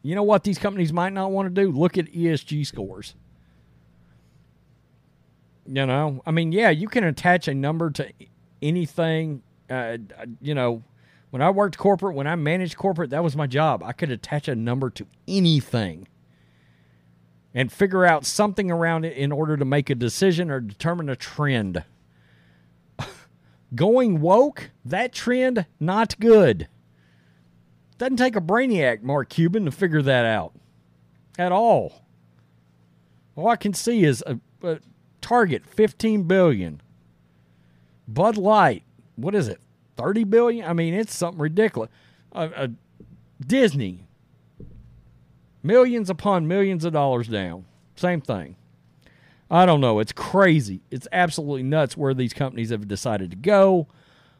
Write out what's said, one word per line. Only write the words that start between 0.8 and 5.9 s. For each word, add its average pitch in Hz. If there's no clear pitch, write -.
might 175
not 190
wanna 196
do? 190
Look 165
at 160
E 170
S 151
G 151
scores. 98
You 135
know, 139